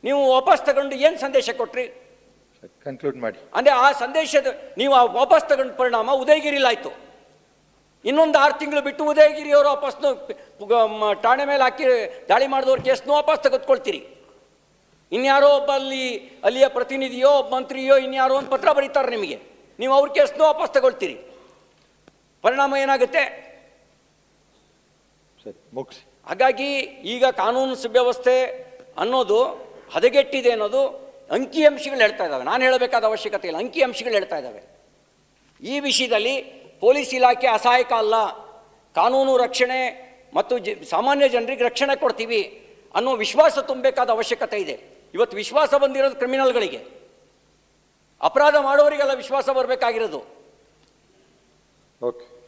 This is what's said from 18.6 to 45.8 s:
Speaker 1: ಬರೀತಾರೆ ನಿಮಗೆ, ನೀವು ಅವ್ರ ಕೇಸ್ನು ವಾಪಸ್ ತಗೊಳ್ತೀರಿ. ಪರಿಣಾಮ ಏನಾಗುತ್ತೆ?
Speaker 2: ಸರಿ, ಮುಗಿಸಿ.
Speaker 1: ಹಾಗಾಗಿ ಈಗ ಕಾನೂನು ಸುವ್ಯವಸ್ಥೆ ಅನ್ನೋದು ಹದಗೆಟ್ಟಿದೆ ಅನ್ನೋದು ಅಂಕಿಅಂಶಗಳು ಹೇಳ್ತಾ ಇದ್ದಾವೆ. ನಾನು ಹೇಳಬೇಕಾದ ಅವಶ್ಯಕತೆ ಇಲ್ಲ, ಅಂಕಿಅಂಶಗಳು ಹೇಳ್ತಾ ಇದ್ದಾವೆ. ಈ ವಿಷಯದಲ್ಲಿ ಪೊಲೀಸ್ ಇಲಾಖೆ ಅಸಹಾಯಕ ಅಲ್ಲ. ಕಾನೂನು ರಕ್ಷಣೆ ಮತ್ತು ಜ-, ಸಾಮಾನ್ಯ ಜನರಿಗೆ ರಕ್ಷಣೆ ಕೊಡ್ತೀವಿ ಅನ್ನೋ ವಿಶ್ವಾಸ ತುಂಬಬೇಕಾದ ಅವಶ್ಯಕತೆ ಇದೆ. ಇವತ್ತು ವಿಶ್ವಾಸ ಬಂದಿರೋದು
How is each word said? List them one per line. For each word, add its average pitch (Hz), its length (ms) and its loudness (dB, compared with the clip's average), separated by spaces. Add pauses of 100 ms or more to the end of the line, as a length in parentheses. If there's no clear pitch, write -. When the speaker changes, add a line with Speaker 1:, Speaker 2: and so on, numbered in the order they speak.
Speaker 1:
ಬರೀತಾರೆ 277 380 0
ನಿಮಗೆ, 196 300 -8 (400)
ನೀವು 262 140 0
ಅವ್ರ 285 160 4
ಕೇಸ್ನು - 340 2
ವಾಪಸ್ 311 300 0
ತಗೊಳ್ತೀರಿ. 247 440 0 (1200)
ಪರಿಣಾಮ 269 340 0
ಏನಾಗುತ್ತೆ? 269 720 -2 (1900)
Speaker 2:
ಸರಿ, - 300 -20
ಮುಗಿಸಿ. - 320 -16 (220)
Speaker 1:
ಹಾಗಾಗಿ 262 520 -2 (240)
ಈಗ 240 220 -2
ಕಾನೂನು 254 500 -2
ಸುವ್ಯವಸ್ಥೆ 247 600 0 (600)
ಅನ್ನೋದು 226 720 -2 (220)
ಹದಗೆಟ್ಟಿದೆ 254 600 2
ಅನ್ನೋದು 254 580 -4 (220)
ಅಂಕಿಅಂಶಗಳು 269 680 0
ಹೇಳ್ತಾ 208 240 2
ಇದ್ದಾವೆ. 139 200 -6
ನಾನು 214 200 -2
ಹೇಳಬೇಕಾದ 247 400 0
ಅವಶ್ಯಕತೆ 214 440 -4
ಇಲ್ಲ, 160 100 -8
ಅಂಕಿಅಂಶಗಳು 247 560 -4
ಹೇಳ್ತಾ 185 240 -2
ಇದ್ದಾವೆ. 120 240 -12 (1040)
ಈ 262 160 -6
ವಿಷಯದಲ್ಲಿ 254 600 -2 (380)
ಪೊಲೀಸ್ 254 340 2
ಇಲಾಖೆ 254 340 2
ಅಸಹಾಯಕ 247 500 2
ಅಲ್ಲ. 220 180 0 (800)
ಕಾನೂನು 262 420 2
ರಕ್ಷಣೆ 247 420 0 (540)
ಮತ್ತು 226 240 -2
ಜ-, 208 260 -8
ಸಾಮಾನ್ಯ 269 460 0
ಜನರಿಗೆ 240 340 -2
ರಕ್ಷಣೆ 277 320 0
ಕೊಡ್ತೀವಿ 226 460 -2 (540)
ಅನ್ನೋ 254 200 0
ವಿಶ್ವಾಸ 269 440 2
ತುಂಬಬೇಕಾದ 262 500 -2
ಅವಶ್ಯಕತೆ 220 480 -4
ಇದೆ. 147 220 -8 (340)
ಇವತ್ತು 202 240 -2
ವಿಶ್ವಾಸ 269 360 0
ಬಂದಿರೋದು 269 420 0